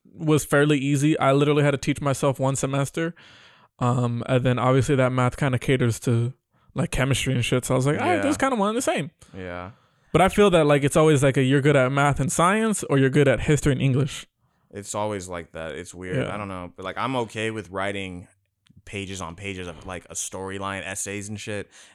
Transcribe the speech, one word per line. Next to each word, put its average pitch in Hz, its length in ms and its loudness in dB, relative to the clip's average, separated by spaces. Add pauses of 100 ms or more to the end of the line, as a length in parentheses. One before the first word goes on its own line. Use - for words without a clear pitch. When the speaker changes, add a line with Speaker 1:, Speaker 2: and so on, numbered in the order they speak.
(140)
Speaker 1:
was 151 320 0
fairly 147 320 4
easy. 143 400 2
I 135 140 4
literally 147 300 4
had 143 100 4
to 139 40 0
teach - 240 -2
myself 139 400 0
one 131 160 0
semester. 139 580 -2 (680)
Um, 123 460 0
and 127 160 2
then 123 160 2
obviously 127 380 2
that 127 160 2
math 127 240 0
kinda 127 220 0
caters 123 420 0
to, 120 320 0 (420)
like, - 160 -2
chemistry 135 440 0
and 120 100 -2
shit. 127 220 0
So 127 80 0
I - 20 2
was 131 80 0
like, 156 160 0
"All 269 60 -2
right, 359 100 2
Speaker 2:
Yeah. - 60 -2
Speaker 1:
this 277 80 0
is 311 80 -2
kinda 262 180 0
one 202 140 0
and 226 80 -2
the 277 40 -4
same." 196 280 -2 (260)
Speaker 2:
Yeah. 90 360 -10 (420)
Speaker 1:
But 160 80 6
I 190 80 6
feel 208 200 6
that, 165 140 6
like, 147 200 4
it's 139 120 2
always, 156 260 6
like, 135 140 2
a, 135 60 2
you're 135 180 2
good 143 160 4
at 127 160 4
math 143 280 2
and 131 120 -2
science 214 520 2
or 143 140 0
you're 135 120 4
good 139 180 4
at 117 120 2
history 147 320 2
and 123 100 -2
English. 131 440 0 (440)
Speaker 2:
It's 101 240 -12
always 104 340 -4
like 87 240 -10
that. 80 200 -10
It's 87 200 -12
weird. 92 360 -6
Speaker 1:
Yeah. 92 40 -8
Speaker 2:
I 101 60 -8
don't 104 100 -8
know. 90 280 -12
But, 95 80 -16
like, 92 120 -8
I'm 123 200 -4
okay 110 340 -6
with 107 200 -10
writing 95 580 -8 (560)
pages 98 360 -10
on 85 140 -10
pages 92 320 -10
of, 85 200 -14
like, 90 220 -12
a - 60 -18
storyline, 95 720 -8
essays 98 420 -8
and 107 100 -10
shit. 101 300 -10 (260)